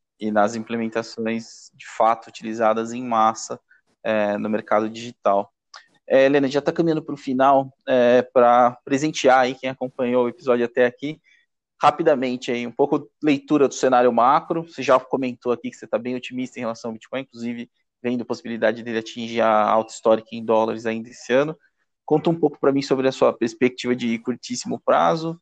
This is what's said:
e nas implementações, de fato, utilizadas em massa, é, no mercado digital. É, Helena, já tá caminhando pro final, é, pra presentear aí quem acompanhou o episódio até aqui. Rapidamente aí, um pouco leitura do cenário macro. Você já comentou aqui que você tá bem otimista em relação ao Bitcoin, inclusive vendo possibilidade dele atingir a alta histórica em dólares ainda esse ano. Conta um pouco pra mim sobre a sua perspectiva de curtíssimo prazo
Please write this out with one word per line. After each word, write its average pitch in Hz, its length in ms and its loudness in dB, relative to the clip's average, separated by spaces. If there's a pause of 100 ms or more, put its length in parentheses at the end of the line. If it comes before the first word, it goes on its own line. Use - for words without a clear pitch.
(200)
e 107 100 -6
nas 107 260 2
implementações, 113 1160 -8
de - 140 -20
fato, 113 400 0
utilizadas 113 680 -2
em 123 100 -10
massa, 113 560 0 (440)
é, 104 340 0
no 107 100 -6
mercado 107 400 -2
digital. 113 640 -2 (560)
É, 135 180 4
Helena, 139 220 2
já 139 140 -2
tá 170 100 -2
caminhando 165 300 0
pro 143 160 -10
final, 135 560 0 (140)
é, 123 340 4
pra 123 640 4
presentear 139 540 2
aí 131 160 0
quem 131 140 -8
acompanhou 127 560 -2
o 120 40 -2
episódio 120 340 -2
até 120 220 2
aqui. 143 340 -4 (640)
Rapidamente 135 680 2
aí, 120 140 -4
um 117 60 -10
pouco 143 400 -2 (100)
leitura 143 460 2
do 123 60 -10
cenário 123 400 2
macro. 156 500 2
Você - 180 -14
já 127 160 4
comentou 127 540 -4
aqui 120 180 -6
que 120 60 -14
você - 100 -20
tá 110 120 -2
bem 123 180 -8
otimista 127 420 -10
em 123 40 -10
relação 117 280 -8
ao 113 40 -8
Bitcoin, 127 280 -12
inclusive 120 480 -10 (320)
vendo 120 220 -4
possibilidade 117 580 -4
dele 113 180 -6
atingir 117 420 -6
a 107 280 4
alta 110 220 0
histórica 110 400 0
em 117 140 -12
dólares 110 400 0
ainda 113 240 -6
esse - 240 -6
ano. 151 240 0 (480)
Conta 151 240 0
um 170 100 0
pouco 147 180 0
pra 139 140 0
mim 139 100 0
sobre 135 280 0
a - 20 0
sua 123 220 2
perspectiva 123 600 -2
de 117 260 -4
curtíssimo 120 600 -8
prazo 165 640 0